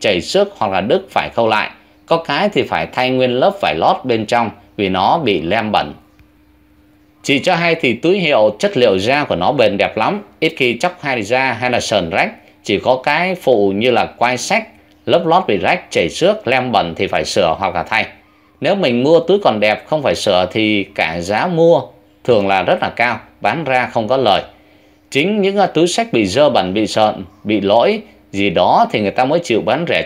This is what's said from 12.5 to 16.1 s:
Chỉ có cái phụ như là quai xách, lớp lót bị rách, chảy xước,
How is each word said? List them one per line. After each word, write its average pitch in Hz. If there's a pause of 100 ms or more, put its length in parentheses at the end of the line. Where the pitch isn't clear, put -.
Chỉ 101
có 120
cái 170
phụ 101
như 120
là 107
quai 123
xách, 220 (380)
lớp 170
lót 175
bị 107
rách, 120
chảy 92
xước, 190